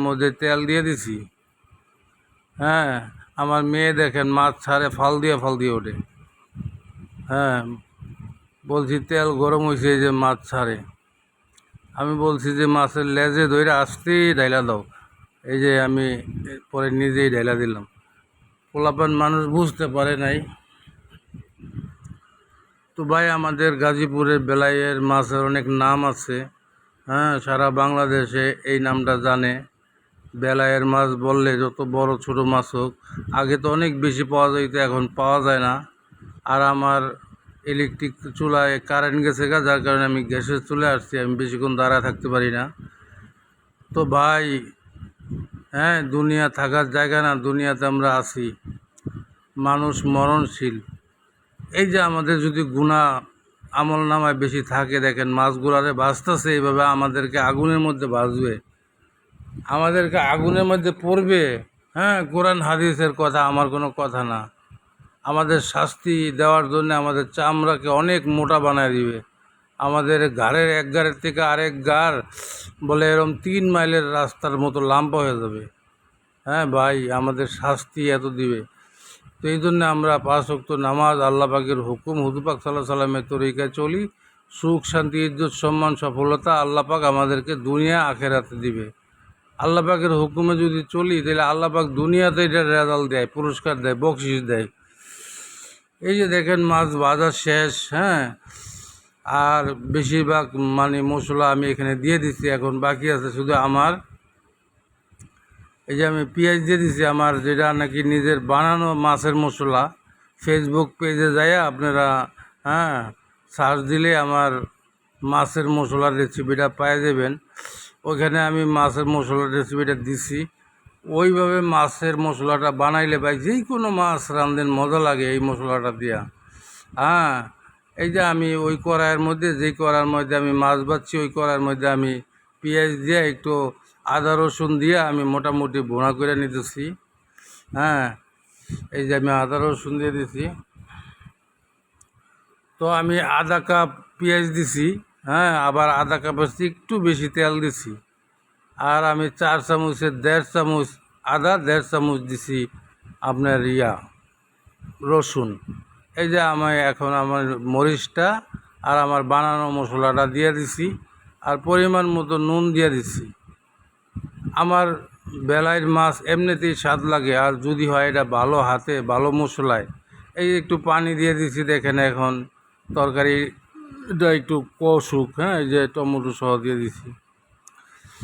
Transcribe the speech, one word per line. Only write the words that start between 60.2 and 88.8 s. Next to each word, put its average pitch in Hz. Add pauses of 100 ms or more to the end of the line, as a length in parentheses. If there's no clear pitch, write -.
আগুনের 175
মধ্যে 180 (100)
পড়বে। 185 (520)
হ্যাঁ, 196
কোরআন 180
হাদিসের 160
কথা, 147 (100)
আমার 143
কোনো 143
কথা 127
না। 113 (840)
আমাদের 156
শাস্তি 151 (180)
দেওয়ার 156
জন্য 156
আমাদের 143 (120)
চামড়াকে 156
অনেক 156
মোটা 151
বানায় 139
দিবে, 117 (640)
আমাদের 147 (140)
ঘাড়ের 135
এক 156
ঘাড়ের 156
থেকে 160
আরেক 151 (100)
ঘাড় 151 (680)
বলে 151
এরম 156 (120)
তিন 190
মাইলের 165
রাস্তার 143
মতো 143
লম্বা 143
হয়ে 135
যাবে। 107 (840)
হ্যাঁ 151
ভাই, 135 (140)
আমাদের 131 (120)
শাস্তি 139
এত 131 (120)
দিবে। 123 (760)
তো -
এই 160
জন্য 170
আমরা 156
পাঁচ 139
ওয়াক্ত 143 (160)
নামাজ, 151
আল্লাহ 135
পাকের 135
হুকুম, 120
হুজুর 135
পাক 151
সাল্লাল্লাহু 143
আলাইহি 131
ওয়াসাল্লামের 135
তরিকায় 135
চলি। 160 (500)
সুখ, 165
শান্তি, 156
ইজ্জত, 147
সম্মান, 156
সফলতা 147
আল্লাহ 147
পাক 156
আমাদেরকে 139 (160)
দুনিয়া 156 (120)
আখেরাতে 131
দিবে। 113 (720)